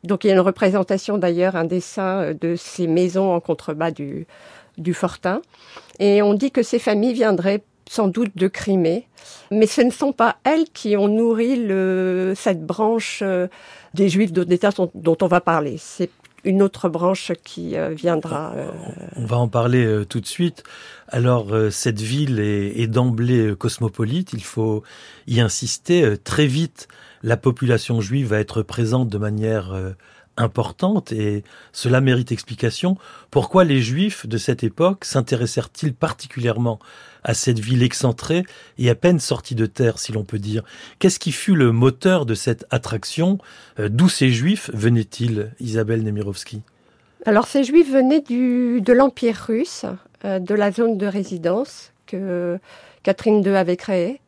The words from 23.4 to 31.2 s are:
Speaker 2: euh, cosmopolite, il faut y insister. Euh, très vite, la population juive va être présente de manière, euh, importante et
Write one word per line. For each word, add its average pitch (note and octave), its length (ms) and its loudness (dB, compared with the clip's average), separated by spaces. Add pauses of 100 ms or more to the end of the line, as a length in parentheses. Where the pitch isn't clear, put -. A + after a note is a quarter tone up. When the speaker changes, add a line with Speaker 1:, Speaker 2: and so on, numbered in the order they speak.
Speaker 2:
euh, G2+ 60 -2
cosmopolite, A#2 800 -4
il G#2+ 100 -10
faut A2 380 -2 (460)
y A#2 120 2
insister. C3+ 640 0
Euh, G#2 140 2
très - 300 0
vite, D3 400 -4 (340)
la A#2 160 0
population A#2+ 640 0
juive A#2+ 280 -2
va G#2+ 100 0
être G#2 240 -4
présente A#2+ 440 -2
de G#2 120 -4
manière, G#2+ 520 -4
euh, F#2+ 200 -8 (460)
importante F#3 760 -2
et G#2 320 -2 (300)